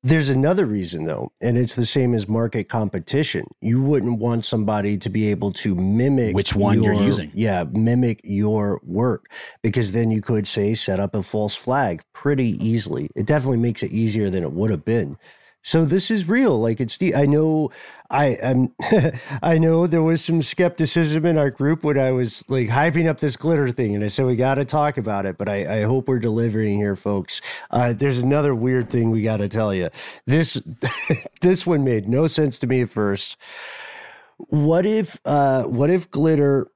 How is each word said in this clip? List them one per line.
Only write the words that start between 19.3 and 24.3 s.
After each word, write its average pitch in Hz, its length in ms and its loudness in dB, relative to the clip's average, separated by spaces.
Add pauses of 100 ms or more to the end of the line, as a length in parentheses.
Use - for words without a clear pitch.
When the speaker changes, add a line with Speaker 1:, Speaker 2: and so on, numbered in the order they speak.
Speaker 1:
I 165 140 4
know 165 300 4
there 165 140 2
was 160 220 0
some 165 180 0
skepticism 165 840 0
in 165 120 2
our 143 140 2
group 151 320 -2
when 147 160 2
I 131 120 2
was, 127 360 -2
like, 127 220 0
hyping 160 400 2
up 151 100 -2
this 139 160 -2
glitter 147 340 0
thing, 117 240 -2
and 104 80 -2
I 104 60 -2
said, 131 180 0
"We 120 120 2